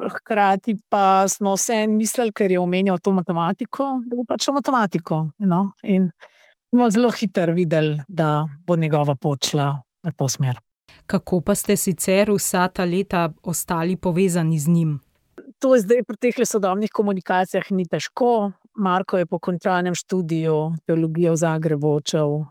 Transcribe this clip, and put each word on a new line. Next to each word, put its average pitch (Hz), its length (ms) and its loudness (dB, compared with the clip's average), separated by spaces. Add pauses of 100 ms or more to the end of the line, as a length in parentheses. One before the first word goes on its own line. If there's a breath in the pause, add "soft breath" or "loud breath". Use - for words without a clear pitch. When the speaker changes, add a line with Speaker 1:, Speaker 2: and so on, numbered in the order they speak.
(100)
Speaker 1:
hkrati 202 680 0 (120)
pa 196 400 4
smo 196 260 -2
vseeno 220 400 0
mislili, 220 380 0
ker 202 180 2
je 180 100 2
omenjal 185 380 0
to 196 140 0
matematiko, 185 760 -2 (180)
da 240 100 -6
bo 247 120 -2
pač - 160 -4
šel 277 100 0
matematiko, 185 840 0
no. 190 340 0 (100)
In 190 280 2 (600 soft breath)
smo 240 200 4
zelo 233 200 4
hitro 185 420 0
videli, 156 460 0 (100)
da 156 380 0 (200)
bo 175 100 0
njegova 147 380 2
pot 139 300 -4
šla 143 280 -2 (300)
v 160 100 -6
to 139 160 -2
smer. 131 320 -2 (460 soft breath)
Speaker 2:
Kako 180 340 -2
pa 202 140 0
ste 202 220 0
sicer 196 540 0
vsa 185 380 0
ta 185 160 -4
leta 175 480 -2 (100)
ostali 175 540 -2
povezani 170 640 0
z 147 100 -4
njim? 165 320 2 (580)
Speaker 1:
To 262 160 4
je 247 60 6
zdaj 220 260 2
pri 220 100 -12
teh 240 300 -2
sodobnih 202 460 0
komunikacijah 190 800 0
ni 185 180 -2
težko. 208 640 0 (240)
Marko 190 420 0
je 175 80 0
po 175 120 -4
končanem 180 560 -2
študiju 160 800 -2 (140)
teologije 165 440 0
v 165 60 2
Zagrebu 156 600 0
odšel, 151 520 -2